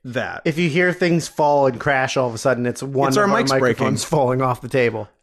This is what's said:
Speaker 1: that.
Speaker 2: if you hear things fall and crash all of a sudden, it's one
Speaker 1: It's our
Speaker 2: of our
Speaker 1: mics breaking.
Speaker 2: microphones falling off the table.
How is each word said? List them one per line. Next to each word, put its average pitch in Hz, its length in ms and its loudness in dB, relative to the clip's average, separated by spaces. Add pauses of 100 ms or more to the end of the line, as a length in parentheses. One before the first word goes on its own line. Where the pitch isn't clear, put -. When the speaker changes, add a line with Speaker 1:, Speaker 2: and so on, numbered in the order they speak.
Speaker 1:
that. 113 400 -6
Speaker 2:
if 160 140 -2
you 175 100 0
hear 180 240 2
things 170 360 0
fall 147 400 2
and 120 100 -2
crash 131 380 0
all 127 120 0
of 113 60 -8
a 110 40 -8
sudden, 123 280 0
it's 120 160 -4
one 135 260 0
Speaker 1:
It's 131 80 2
our - 80 4
Speaker 2:
of 196 60 2
our - 80 2
Speaker 1:
mics 135 120 0
breaking. 135 100 2
Speaker 2:
microphones 123 440 0
falling 131 380 0
off 127 200 -2
the 127 60 -12
table. 110 400 0 (140)